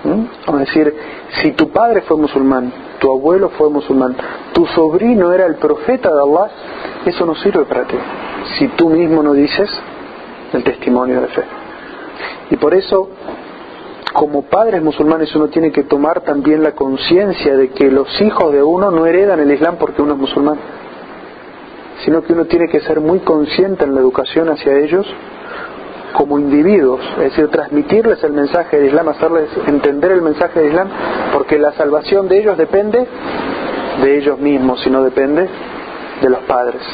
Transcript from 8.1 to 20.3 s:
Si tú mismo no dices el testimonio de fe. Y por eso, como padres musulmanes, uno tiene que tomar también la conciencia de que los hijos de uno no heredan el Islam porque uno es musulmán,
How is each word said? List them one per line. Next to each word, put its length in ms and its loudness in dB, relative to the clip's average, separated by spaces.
Si 120 2
tú 200 2
mismo 320 4
no 120 4
dices 360 2
el 100 -2
testimonio 580 0
de 60 -4
fe. 160 -4
Y 60 0
por 160 2
eso, 360 0
como 300 0
padres 380 0
musulmanes, 540 0
uno 120 2
tiene 240 0
que 120 0
tomar 380 0
también 420 2
la 80 2
conciencia 840 0
de 140 4
que 220 2
los 300 0
hijos 300 2
de 120 4
uno 280 2
no 140 2
heredan 340 4
el 120 4
Islam 280 2
porque 220 -2
uno 120 2
es 60 -4
musulmán, 380 0